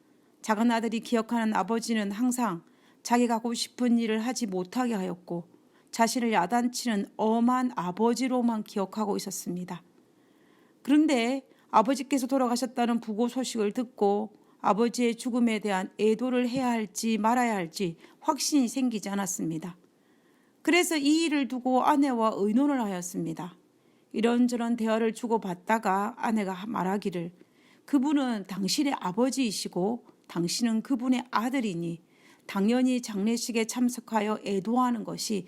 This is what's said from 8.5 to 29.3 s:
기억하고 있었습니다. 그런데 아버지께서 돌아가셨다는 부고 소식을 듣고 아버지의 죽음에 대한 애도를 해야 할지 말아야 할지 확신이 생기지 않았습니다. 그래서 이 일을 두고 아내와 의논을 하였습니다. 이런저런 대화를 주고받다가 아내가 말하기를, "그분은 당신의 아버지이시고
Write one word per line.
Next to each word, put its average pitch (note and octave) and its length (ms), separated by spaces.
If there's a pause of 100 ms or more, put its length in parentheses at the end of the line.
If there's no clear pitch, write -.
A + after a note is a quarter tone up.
기억하고 G3+ 520
있었습니다. F3+ 640 (1000)
그런데 C4+ 680 (240)
아버지께서 B3+ 560
돌아가셨다는 A#3+ 720
부고 A3+ 300
소식을 A3+ 420
듣고 G#3+ 640 (240)
아버지의 A#3 560
죽음에 A#3 440
대한 G3 380
애도를 A#3+ 520
해야 B3+ 180
할지 A3+ 500
말아야 A#3 380
할지 E3+ 400 (240)
확신이 C#4+ 480
생기지 A#3 400
않았습니다. F3+ 680 (840)
그래서 F4 340
이 D4+ 300
일을 C#4+ 240
두고 B3+ 340
아내와 B3+ 520
의논을 B3+ 460
하였습니다. F3 760 (560)
이런저런 A#3+ 640
대화를 A3 360
주고받다가 G#3 1040
아내가 G3 500
말하기를, F3+ 640 (500)
"그분은 C4 640
당신의 G3 500
아버지이시고 A3+ 1080 (220)